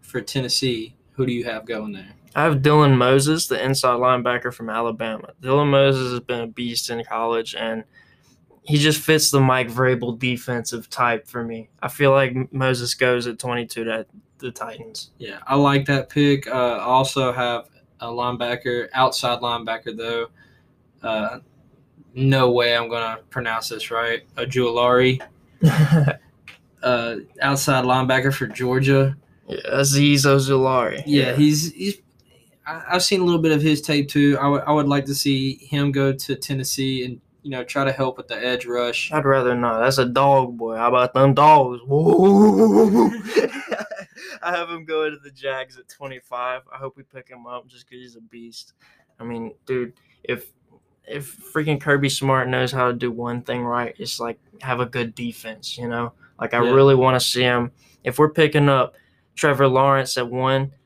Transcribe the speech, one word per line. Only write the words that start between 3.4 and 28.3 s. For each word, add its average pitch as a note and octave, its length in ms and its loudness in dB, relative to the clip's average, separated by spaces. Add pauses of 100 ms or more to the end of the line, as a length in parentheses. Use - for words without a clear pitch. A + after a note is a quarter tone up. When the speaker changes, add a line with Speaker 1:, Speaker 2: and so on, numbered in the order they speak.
Speaker 2:
the A2+ 160 -4
inside C3 360 0
linebacker B2 540 0
from A#2 180 -12
Alabama. A2+ 640 -6 (100)
Dylan C#3+ 260 2
Moses C#3 420 4
has B2 100 -6
been A#2+ 200 -8
a A#2 60 -6
beast A#2 420 -8
in A#2 160 -6
college, A#2 500 -4
and A2+ 300 -6 (800)
he D3+ 160 0
just D3+ 240 0
fits - 280 2
the C#3 100 4
Mike B2+ 280 2
Vrabel A#2+ 500 -2
defensive A#2+ 680 -6
type A#2+ 400 -4
for A#2+ 160 -8
me. A2+ 240 -14 (140)
I B2+ 60 -8
feel C#3 240 2
like C3+ 180 2
M-, C3 200 -6
Moses B2+ 440 -2
goes B2 320 0
at A2+ 120 -8
twenty-two A#2+ 460 -8
to A2+ 220 -8 (320)
the B2+ 120 -12
Titans. A2 680 -14
Speaker 1:
Yeah, G2+ 280 -16
I C3+ 100 -2
like C#3 280 2
that C#3 240 -2
pick. C#3+ 380 2
Uh, B2 300 -2
I G2 80 -8
also C3 460 0
have A#2+ 380 -4 (320)
a A2+ 60 -8
linebacker, A#2+ 880 -4
outside B2+ 460 0
linebacker, A#2 540 -6
though. A#2 340 -6 (720)
Uh, A2 380 -4 (760)
no C3+ 320 4
way A#2+ 240 2
I'm A#2 140 -2
gonna A2+ 300 -6 (100)
pronounce A2+ 400 -6
this A2 220 -10
right. A#2 320 -4 (140)
Ojulari, B2 840 2 (420)
Speaker 2:
<laughs> D3+ 560 4 (640)
Speaker 1:
uh, A#2 340 -2 (260)
outside C#3 420 0
linebacker C3 480 2